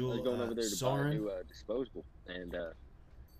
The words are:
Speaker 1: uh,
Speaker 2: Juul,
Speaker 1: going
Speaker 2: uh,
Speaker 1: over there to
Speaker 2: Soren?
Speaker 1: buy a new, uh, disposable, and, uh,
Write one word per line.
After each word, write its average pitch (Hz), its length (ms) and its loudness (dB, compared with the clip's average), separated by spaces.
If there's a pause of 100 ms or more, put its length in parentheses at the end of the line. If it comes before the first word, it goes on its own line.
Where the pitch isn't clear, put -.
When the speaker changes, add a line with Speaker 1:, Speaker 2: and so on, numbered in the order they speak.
Speaker 1:
uh, 120 100 2
Speaker 2:
Juul, 104 40 0
Speaker 1:
going 123 180 4
Speaker 2:
uh, - 0 -
Speaker 1:
over 117 140 2
there 113 160 2
to 98 80 0
Speaker 2:
Soren? - 60 2
Speaker 1:
buy 135 180 6
a - 20 6
new, 143 260 4
uh, 92 140 -2
disposable, 113 640 -4 (200)
and, 90 280 -4
uh, 85 200 -2 (640)